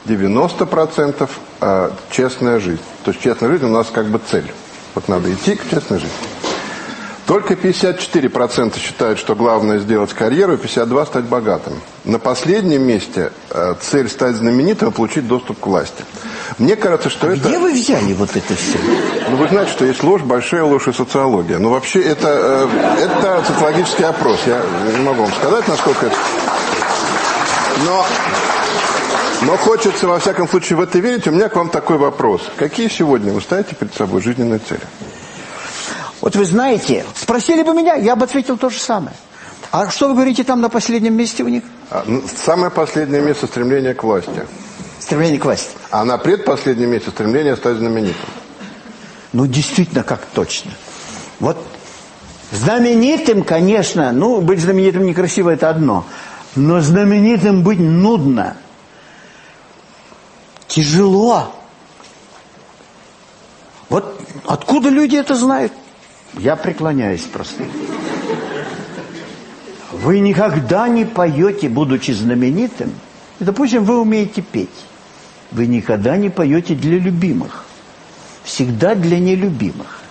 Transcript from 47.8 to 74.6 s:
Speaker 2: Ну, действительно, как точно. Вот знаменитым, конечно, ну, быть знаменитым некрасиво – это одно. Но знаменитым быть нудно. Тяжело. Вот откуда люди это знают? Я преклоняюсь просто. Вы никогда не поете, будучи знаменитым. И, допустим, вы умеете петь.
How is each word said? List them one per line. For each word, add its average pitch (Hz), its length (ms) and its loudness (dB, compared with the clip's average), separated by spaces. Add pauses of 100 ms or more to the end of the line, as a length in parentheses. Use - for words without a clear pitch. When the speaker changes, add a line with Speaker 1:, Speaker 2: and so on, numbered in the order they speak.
Speaker 2:
Ну, 131 120 2
действительно, 139 560 0
как - 180 -4 (120)
точно. - 400 -4 (680)
Вот 151 200 -2 (920)
знаменитым, 233 960 2
конечно, 175 640 2
ну, 196 300 2
быть 175 200 2
знаменитым 190 440 2
некрасиво – 180 460 2
это 156 180 2
одно. 139 380 0 (480)
Но 156 260 4
знаменитым 202 840 4
быть 196 160 4
нудно. 160 800 2 (2000)
Тяжело. 190 880 2 (2250)
Вот - 320 -2 (260)
откуда 262 420 0
люди 277 280 4
это 277 180 2
знают? 254 380 2 (640)
Я 131 180 0
преклоняюсь 139 640 -2
просто. - 420 -10 (2250)
Вы 156 260 2
никогда 196 720 2
не 233 160 2
поете, 175 640 0
будучи 131 420 0
знаменитым. 123 840 0 (480)
И, 180 40 -4
допустим, 220 400 2
вы 240 160 4
умеете 214 420 0
петь. 101 260 -4 (840)